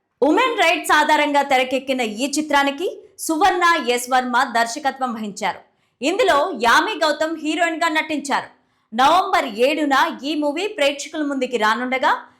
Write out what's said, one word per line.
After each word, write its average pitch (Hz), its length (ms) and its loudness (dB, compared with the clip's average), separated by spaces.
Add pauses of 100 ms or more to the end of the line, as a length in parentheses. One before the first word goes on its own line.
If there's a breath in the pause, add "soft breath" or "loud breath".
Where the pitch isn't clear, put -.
(220)
ఉమెన్ 440 360 2
రైట్స్ 330 340 2
ఆధారంగా 294 500 2
తెరకెక్కిన 262 580 0
ఈ 233 380 -4
చిత్రానికి 285 640 -2 (160 loud breath)
సువర్ణ 339 720 2
ఎస్ 240 200 -2
వర్మ 247 320 2
దర్శకత్వం 254 720 -2
వహించారు. 202 440 -6 (440)
ఇందులో 339 600 2
యామి 285 300 4
గౌతమ్ 320 440 -2
హీరోయిన్ 330 400 -2
గా 330 120 0
నటించారు. 302 680 -4 (380)
నవంబర్ 330 520 4
ఏడున 277 760 0
ఈ 294 120 -4
మూవీ 302 320 -2
ప్రేక్షకుల 294 560 -4
ముందుకి 262 340 -4
రానుండగా, 254 600 0 (220 loud breath)